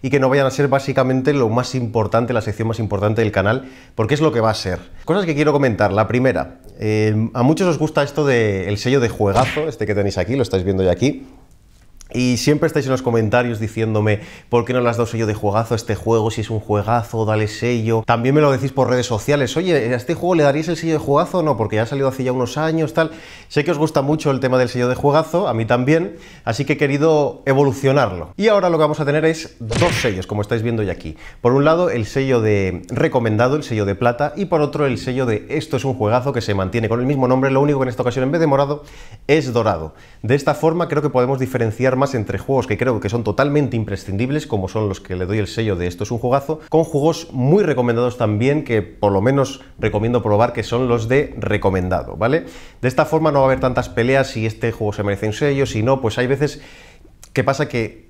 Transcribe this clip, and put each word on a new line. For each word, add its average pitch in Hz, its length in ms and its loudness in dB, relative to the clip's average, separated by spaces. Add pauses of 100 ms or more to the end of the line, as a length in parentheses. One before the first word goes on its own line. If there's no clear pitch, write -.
y 135 80 -4
que 135 100 2
no 131 80 4
vayan 139 180 4
a 131 60 0
ser 143 160 0
básicamente 131 640 0
lo 131 160 2
más 123 280 -2
importante, 117 580 0
la 113 80 0
sección 110 260 -4
más 113 120 -4
importante 107 420 0
del 107 100 2
canal, 104 400 0 (240)
porque 120 200 0
es 143 40 -4
lo 151 140 2
que 113 80 2
va 110 80 4
a 104 60 0
ser. 90 240 -4 (260)
Cosas 185 200 0
que 165 80 -2
quiero 147 200 2
comentar. 107 400 2
La 95 160 2
primera, 117 500 0 (180)
eh, 107 560 0
a 123 100 -2
muchos 160 260 4
os 147 80 0
gusta 151 260 0
esto 143 220 -2
de 107 420 2
el 104 100 -2
sello 131 220 2
de 117 80 2
juegazo, 120 640 0
este - 160 -6
que 143 100 -2
tenéis 101 220 0
aquí, 117 180 -2
lo 135 80 0
estáis 92 220 -2
viendo 95 180 0
ya 90 80 4
aquí. 107 340 0 (880)
Y 123 240 0
siempre 151 300 2
estáis 147 180 0
en 131 60 -2
los 131 100 0
comentarios 117 580 0
diciéndome: 107 640 0 (260)
"¿Por 120 160 2
qué 123 100 -4
no 127 60 2
le 120 80 2
has 117 80 0
dado 117 120 0
sello 113 180 -2
de 104 80 0
juegazo 104 400 0
a - 20 0
este 107 200 -4
juego? 113 340 0
Si 107 120 -6
es 104 100 -8
un 110 80 -2
juegazo, 107 680 -2
dale 107 220 0
sello". 113 580 0
También 120 300 2
me 151 60 6
lo 143 100 4
decís 131 200 -2
por 127 180 0
redes 123 180 0
sociales: 135 500 0
"Oye, 156 340 0
¿a 123 60 0
este 139 160 -4
juego 175 220 0
le 151 80 4
darías 147 240 2
el 170 100 -4
sello 165 160 -2
de 147 60 0
juegazo 160 400 0
o 165 40 0
no? 143 140 0
Porque 107 200 -2
ya 107 40 2
ha 117 60 0
salido 135 200 -2
hace 131 160 -4
ya 127 80 0
unos 127 260 -2
años, 160 360 -2
tal". 160 180 0 (380)
Sé 147 160 0
que 170 60 0
os 147 80 0
gusta 151 240 2
mucho 147 260 0
el 135 100 0
tema 127 200 2
del 123 100 2
sello 123 180 0
de 123 80 0
juegazo, 156 520 0
a 120 80 -2
mí 113 100 -2
también, 151 520 0 (280)
así 117 180 -2
que 143 100 -2
he - 40 -2
querido 143 680 2
evolucionarlo. 135 880 2
Y 208 120 2
ahora 196 200 4
lo 165 80 2
que 156 60 4
vamos 147 160 0
a 151 60 -2
tener 151 200 0
es 160 340 -2
dos 117 400 0
sellos, 95 280 -2
como 104 140 -4
estáis 113 200 -2
viendo 113 220 -2
ya 92 100 -4
aquí. 80 240 -12 (240)
Por 120 120 4
un 139 120 4
lado, 170 240 4
el 110 160 -2
sello 135 340 0
de 98 500 0
recomendado, 127 680 2
el 147 60 -6
sello 110 200 -4
de 98 120 -2
plata, 120 420 -2
y 196 80 -2
por 156 160 0
otro, 147 240 0
el 120 140 -2
sello 131 260 -4
de 110 240 -2
esto 143 260 -4
es 120 80 -2
un 127 120 -2
juegazo, 120 360 0
que 120 100 -2
se 107 120 -2
mantiene 98 340 -2
con 117 140 0
el 127 60 0
mismo 131 200 0
nombre, 131 220 2
lo 135 120 2
único 147 180 2
que 131 60 2
en 123 40 -2
esta 120 140 -6
ocasión, 127 200 0
en 135 80 0
vez 165 80 0
de 160 80 4
morado, 143 360 0 (440)
es 139 240 2
dorado. 98 440 -2 (260)
De 113 140 2
esta 147 180 0
forma 165 340 0
creo 147 140 0
que 147 80 0
podemos 127 300 0
diferenciar 123 560 0
más 135 180 2
entre 98 240 -2
juegos 131 300 -2
que 104 100 -2
creo 123 220 0
que 98 100 -4
son 117 140 -2
totalmente 135 540 0
imprescindibles, 107 680 -4
como 95 220 -4
son 107 220 -2
los 92 100 -6
que - 160 -10
le 92 100 -2
doy 104 140 -2
el 98 80 -2
sello 110 280 -2
de 87 120 -2
esto 90 160 -6
es 104 80 -6
un 117 80 -4
juegazo, 139 400 -2 (100)
con 160 140 4
juegos 151 480 0
muy 147 320 4
recomendados 123 540 0
también, 120 460 0
que 110 200 0
por - 280 0
lo 95 100 4
menos 131 400 0 (180)
recomiendo 110 420 0
probar, 110 320 2
que 117 80 -6
son 123 260 -2
los 117 200 0
de 139 300 0
recomendado, 92 800 -2
¿vale? 131 280 0 (360)
De 127 80 0
esta 156 160 2
forma 160 260 2
no 143 80 2
va 135 60 6
a - 20 4
haber 131 140 2
tantas 123 280 -2
peleas 131 380 2
si 113 180 -4
este 113 260 -4
juego 104 220 -4
se 104 100 -4
merece 101 220 -2
un 107 80 -2
sello, 139 320 0
si 110 160 -4
no, 131 200 2
pues 110 180 -2
hay 123 80 0
veces 139 340 -2 (720)
que 127 100 0
pasa 139 240 0
que 117 420 -6